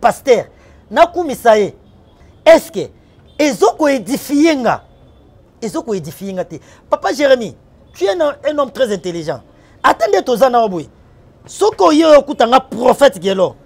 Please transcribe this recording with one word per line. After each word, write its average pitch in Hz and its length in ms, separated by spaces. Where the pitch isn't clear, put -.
pasteur? 226 440
Nakumisa 302 680
ye. 196 180
Est-ce 311 260
que 156 180
ezo 294 380
koedifie 285 800
nga? 208 280
Ezo 226 200
koedifie 196 520
nga 180 120
te. 160 140
Papa - 240
Jérémy, 247 420
tu 359 120
es 403 40
un, 311 260
un 294 100
homme 269 140
très 240 220
intelligent. 165 480
Attendez, 392 380
toza 254 280
na 240 140
oboye. 175 240
Soko 381 460
yo 302 280
okutanga 262 400
prophète 247 600
Gelo. 185 340